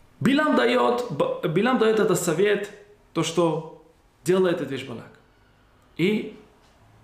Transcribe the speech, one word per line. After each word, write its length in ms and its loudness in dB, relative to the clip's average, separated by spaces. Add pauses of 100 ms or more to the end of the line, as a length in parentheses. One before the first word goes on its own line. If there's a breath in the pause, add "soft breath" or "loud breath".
(200)
Билам 360 0
даёт, 560 0
б-, 360 -4
Билам 300 2
даёт 220 2
этот 200 2
совет, 500 0 (440)
то, 100 0
что 640 -2 (400)
делает 300 4
этот 160 -6
вещь 140 -8
Балак. 260 -14 (840)
И 420 0 (680)